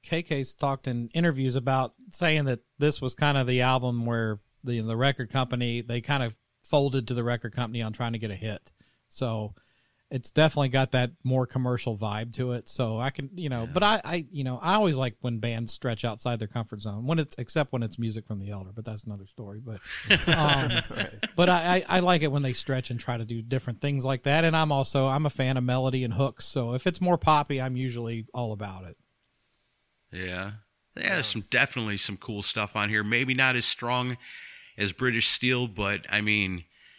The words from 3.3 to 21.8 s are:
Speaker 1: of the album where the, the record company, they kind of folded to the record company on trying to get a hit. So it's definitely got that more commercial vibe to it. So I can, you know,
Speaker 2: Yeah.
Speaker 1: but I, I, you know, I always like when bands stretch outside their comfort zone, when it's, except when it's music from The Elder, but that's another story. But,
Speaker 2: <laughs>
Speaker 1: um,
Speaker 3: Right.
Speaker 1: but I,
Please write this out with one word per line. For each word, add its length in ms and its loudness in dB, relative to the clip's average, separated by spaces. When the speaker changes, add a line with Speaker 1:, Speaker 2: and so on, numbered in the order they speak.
Speaker 1:
of 80 2
the 140 4
album 440 2
where 340 0
the, 180 -2
the 140 -2
record 360 0
company, 500 0
they 180 -2
kind 220 0
of 160 -4
folded 440 2
to 60 0
the 100 0
record 320 -2
company 260 -2
on 120 -4
trying 200 -4
to 60 -4
get 120 -4
a 40 -6
hit. 360 -8
So 460 -4
it's 220 -6
definitely 380 4
got 240 2
that 180 2
more 220 2
commercial 500 -2
vibe 380 -4
to 200 -2
it. 140 -6
So 320 -2
I 120 -2
can, 240 -8
you 140 -4
know, 160 -2
Speaker 2:
Yeah. 60 -8
Speaker 1:
but 120 4
I, 200 6
I, 280 -4
you 120 -4
know, 180 -2
I 120 2
always 220 4
like 260 0
when 160 -2
bands 360 -4
stretch 300 -4
outside 360 -2
their 80 -4
comfort 340 -6
zone, 240 -6
when 140 2
it's, 180 -4
except 340 -2
when 120 -2
it's 160 -6
music 260 -4
from 140 -6
The 100 -8
Elder, 240 -10
but 100 -12
that's 200 -10
another 240 -10
story. 360 -14
But, 160 -10
Speaker 2:
<laughs> 260 6
Speaker 1:
um, 540 4
Speaker 3:
Right. 240 -6
Speaker 1:
but 140 6
I, 380 4